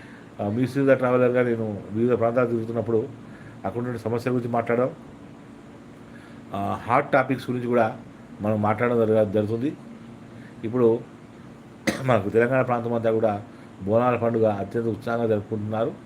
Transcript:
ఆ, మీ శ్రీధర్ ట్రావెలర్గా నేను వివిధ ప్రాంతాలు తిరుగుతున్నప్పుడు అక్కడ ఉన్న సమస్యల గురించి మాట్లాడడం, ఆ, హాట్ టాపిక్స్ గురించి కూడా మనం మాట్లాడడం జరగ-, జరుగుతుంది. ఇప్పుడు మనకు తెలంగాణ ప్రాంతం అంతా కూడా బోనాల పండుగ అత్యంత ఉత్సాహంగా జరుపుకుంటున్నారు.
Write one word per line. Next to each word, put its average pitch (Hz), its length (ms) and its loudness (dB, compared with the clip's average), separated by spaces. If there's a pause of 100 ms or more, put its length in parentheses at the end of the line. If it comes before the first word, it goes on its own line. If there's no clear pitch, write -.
(420)
ఆ, 104 80 -2
మీ 123 180 0
శ్రీధర్ 135 300 4
ట్రావెలర్గా 123 460 4
నేను 113 380 -2 (100)
వివిధ 113 280 2
ప్రాంతాలు 120 280 2
తిరుగుతున్నప్పుడు 113 600 0 (580)
అక్కడ 101 160 -4
ఉన్న 123 160 -6
సమస్యల 117 360 -2
గురించి 120 180 -2
మాట్లాడడం, 120 380 0 (1600)
ఆ, 101 320 -4
హాట్ 135 260 2
టాపిక్స్ 131 380 0
గురించి 123 180 -4
కూడా 120 300 2 (440)
మనం 107 200 0
మాట్లాడడం 113 380 2
జరగ-, 107 320 4
జరుగుతుంది. 113 420 0 (920)
ఇప్పుడు 117 360 4 (1040)
మనకు 110 260 2
తెలంగాణ 123 320 4
ప్రాంతం 120 320 -2
అంతా 113 180 0
కూడా 107 320 0 (400)
బోనాల 117 320 4
పండుగ 113 320 2
అత్యంత 104 380 -2
ఉత్సాహంగా 117 420 -2
జరుపుకుంటున్నారు. 107 680 -2 (120)